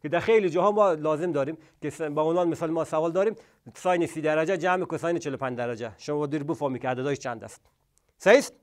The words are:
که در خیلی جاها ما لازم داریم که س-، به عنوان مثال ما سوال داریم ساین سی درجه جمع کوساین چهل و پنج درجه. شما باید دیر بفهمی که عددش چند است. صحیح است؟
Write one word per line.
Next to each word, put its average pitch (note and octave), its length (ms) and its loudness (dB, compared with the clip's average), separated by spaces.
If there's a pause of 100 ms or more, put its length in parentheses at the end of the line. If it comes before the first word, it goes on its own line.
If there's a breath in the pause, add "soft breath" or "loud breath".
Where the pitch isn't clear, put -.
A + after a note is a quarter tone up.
که D3+ 80 -8
در E3+ 100 0
خیلی A3 300 4
جاها F3+ 220 2
ما G#3 200 4
لازم D#3 400 -2
داریم C#3+ 260 -2 (240 loud breath)
که D3+ 80 -6
س-، C#3 120 -10
به D3+ 200 -2
عنوان E3+ 260 2
مثال D#3+ 240 -2
ما D#3+ 140 -2
سوال D#3+ 260 -2
داریم F3+ 240 0 (400 loud breath)
ساین F3 300 2
سی D#3+ 160 -8
درجه D#3 360 2
جمع F3+ 280 0
کوساین E3 340 -2
چهل C#3+ 140 -6
و B2+ 40 -8
پنج B2+ 200 -6
درجه. A#2+ 400 -6
شما D3 200 -6
باید D3 140 -2
دیر D3 120 -2
بفهمی D3 360 -4
که C3 100 -4
عددش C3 300 -2
چند A#2 240 -8
است. - 180 -18 (560)
صحیح G#3+ 200 8
است؟ - 260 0